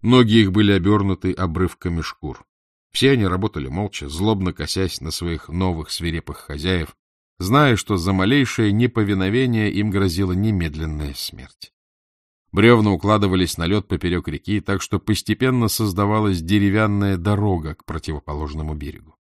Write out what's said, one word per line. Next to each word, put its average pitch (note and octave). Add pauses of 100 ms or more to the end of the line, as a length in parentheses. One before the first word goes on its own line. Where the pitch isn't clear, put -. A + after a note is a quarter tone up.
Ноги A2+
их G2
были G2+
обернуты G2
обрывками F2
шкур. - (480)
Все C3
они A#2
работали F2+
молча, D#2
злобно F#2+
косясь E2+
на D#2+
своих E2
новых E2+
свирепых E2
хозяев, D#2+ (460)
зная, A#2+
что -
за F2+
малейшее G#2+
неповиновение G#2+
им G#2
грозила F#2+
немедленная D#2+
смерть. - (800)
Бревна G#2+
укладывались F#2+
на E2+
лед G2
поперек F2
реки, G2
так G2
что -
постепенно A#2
создавалась G2+
деревянная G2+
дорога F#2
к -
противоположному D#2
берегу. C#2+ (100)